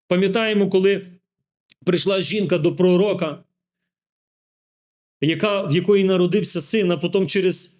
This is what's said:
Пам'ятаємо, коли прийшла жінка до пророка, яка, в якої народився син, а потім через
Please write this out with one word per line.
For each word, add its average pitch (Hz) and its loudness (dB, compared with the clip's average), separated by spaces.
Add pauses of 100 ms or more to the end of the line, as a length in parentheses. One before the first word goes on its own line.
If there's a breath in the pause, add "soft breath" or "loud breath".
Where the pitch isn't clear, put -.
Пам'ятаємо, 196 0
коли 190 2 (840)
прийшла 190 0
жінка 180 -2
до 156 -2
пророка, 180 0 (1800)
яка, 190 -2
в 156 -2
якої 196 2
народився 185 0
син, 196 0
а 170 -2
потім 180 -2
через 185 0 (120)